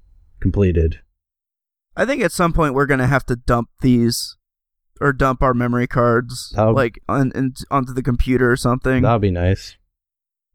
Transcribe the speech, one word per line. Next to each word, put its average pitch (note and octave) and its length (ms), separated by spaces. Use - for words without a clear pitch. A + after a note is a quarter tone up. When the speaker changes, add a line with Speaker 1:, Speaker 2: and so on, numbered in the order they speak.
Speaker 1:
completed. E2+ 600
Speaker 2:
I F#3+ 100
think C4+ 180
at E3+ 80
some E3+ 220
point D3+ 220
we're C#3 120
gonna C3 200
have C3 180
to B2+ 100
dump A#2+ 340
these, A#2+ 560
or C#3+ 120
dump C3 300
our C3 100
memory A#2+ 340
cards, A#2+ 680
Speaker 1:
That G#2 120
would A2+ 80
Speaker 2:
like, B2+ 240
on, C3 260
in, C3 180
onto B2+ 240
the C3 80
computer B2 500
or A#2+ 40
something. B2+ 480
Speaker 1:
That A#2 100
would A2+ 80
be G2+ 100
nice. F2+ 460